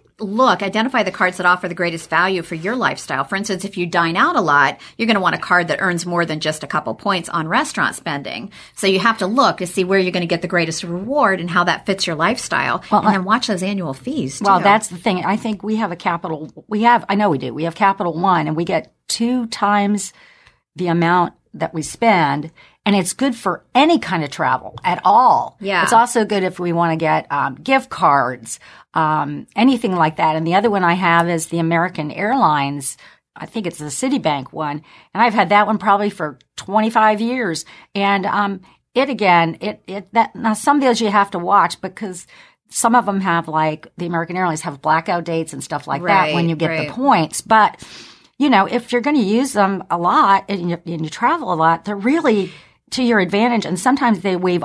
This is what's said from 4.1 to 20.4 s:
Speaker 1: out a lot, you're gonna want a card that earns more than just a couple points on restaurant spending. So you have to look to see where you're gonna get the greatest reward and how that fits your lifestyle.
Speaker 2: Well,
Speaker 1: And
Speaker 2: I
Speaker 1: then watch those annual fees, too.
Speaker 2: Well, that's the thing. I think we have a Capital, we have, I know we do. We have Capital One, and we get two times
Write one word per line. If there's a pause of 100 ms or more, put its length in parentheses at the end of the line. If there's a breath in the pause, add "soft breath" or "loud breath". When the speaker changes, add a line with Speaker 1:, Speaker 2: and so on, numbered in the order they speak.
Speaker 1:
out
a
lot, (160 loud breath)
you're
gonna
want
a
card
that
earns
more
than
just
a
couple
points
on
restaurant
spending. (260 loud breath)
So
you
have
to
look
to
see
where
you're
gonna
get
the
greatest
reward
and
how
that
fits
your
lifestyle.
Speaker 2:
Well,
Speaker 1:
And
Speaker 2:
I
Speaker 1:
then
watch
those
annual
fees,
too.
Speaker 2:
Well,
that's
the
thing.
I
think
we
have
a
Capital, (160)
we
have,
I
know
we
do.
We
have
Capital
One,
and
we
get (140)
two
times (640 soft breath)